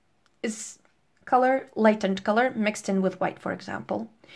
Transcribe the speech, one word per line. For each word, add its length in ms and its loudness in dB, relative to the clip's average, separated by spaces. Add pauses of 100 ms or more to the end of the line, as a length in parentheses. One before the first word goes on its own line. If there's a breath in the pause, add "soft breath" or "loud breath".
(420)
is 360 -8 (480)
color, 500 2
lightened 480 4
color, 320 2
mixed 320 -4
in 140 2
with 180 -2
white, 180 -4
for 140 -8
example. 580 -8 (260 loud breath)